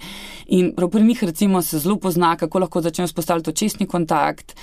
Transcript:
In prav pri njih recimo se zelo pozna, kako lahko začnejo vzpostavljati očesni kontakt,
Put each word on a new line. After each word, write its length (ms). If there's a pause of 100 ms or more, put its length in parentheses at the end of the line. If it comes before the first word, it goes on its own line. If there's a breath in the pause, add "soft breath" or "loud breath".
(480 loud breath)
In 220
prav 180
pri 140
njih 220
recimo 360
se 180
zelo 200
pozna, 360
kako 260
lahko 200
začnejo 260
vzpostavljati 440
očesni 360
kontakt, 760